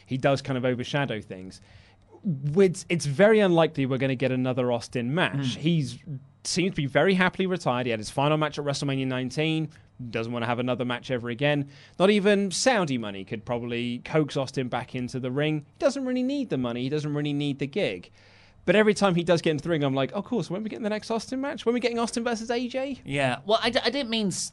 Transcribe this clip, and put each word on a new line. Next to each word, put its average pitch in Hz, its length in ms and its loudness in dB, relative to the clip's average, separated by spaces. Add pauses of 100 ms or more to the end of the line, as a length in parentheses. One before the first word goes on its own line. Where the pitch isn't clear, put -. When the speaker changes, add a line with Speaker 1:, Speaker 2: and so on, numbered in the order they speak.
Speaker 1:
he 127 100 -4
does 139 260 2
kind 135 140 -4
of 123 80 -4
overshadow 123 560 -2
things. 95 400 -14 (640)
With, 160 640 2
it's 170 160 -2
very 202 360 6
unlikely 160 440 4
we're 131 140 0
gonna 135 160 0
get 127 180 0
another 127 400 0
Austin 120 420 -4
match. 170 200 2
Speaker 2:
Mm. 135 220 -2
Speaker 1:
He's 147 420 0 (460)
seems 185 280 0
to - 40 -6
be 147 100 -2
very 160 280 4
happily 185 320 2
retired. 131 400 0
He 120 40 0
had 110 100 0
his 101 100 -10
final 147 280 2
match 151 200 -2
at 147 60 -4
WrestleMania 139 420 -2
nineteen. 151 640 -2 (420)
Doesn't 113 220 -4
wanna 117 140 -2
have 117 120 0
another 123 280 -2
match 120 240 -4
ever 120 180 -4
again. 143 400 0 (300)
Not 180 100 6
even 202 420 4
Saudi 180 460 2
money 101 300 -6
could 110 180 -8
probably 120 640 -4
coax 151 320 0
Austin 131 300 -4
back 117 260 -8
into 123 260 -6
the 127 100 -4
ring. 147 360 -2
He - 120 -20
doesn't 269 280 0
really 254 160 -2
need 269 260 -2
the 156 100 -2
money. 120 240 -2
He 135 60 -2
doesn't 147 240 -2
really 147 220 -2
need 143 240 -2
the 143 80 -4
gig. 139 440 -4 (560)
But 185 100 6
every 214 180 6
time 196 200 2
he 170 100 2
does 170 180 4
get 170 80 2
into 147 140 -2
the 147 40 -6
ring, 151 160 2
I'm 135 100 2
like, 135 180 0
"Of - 120 -6
course, 208 240 -2
when 185 140 -6
are - 20 -6
we 214 60 -6
getting - 140 -10
the 208 40 0
next 214 220 -6
Austin 233 280 -4
match? 269 280 -4
When 233 80 4
are - 20 2
we 240 40 0
getting 233 180 0
Austin 233 260 -2
versus 226 260 -2
A 240 160 -2
J?" 262 380 -4
Speaker 2:
Yeah, 139 400 0
well, 208 180 2
I 226 60 2
d-, 240 160 2
I 233 60 4
didn't 262 180 -2
mean 220 200 0
s-, - 240 -4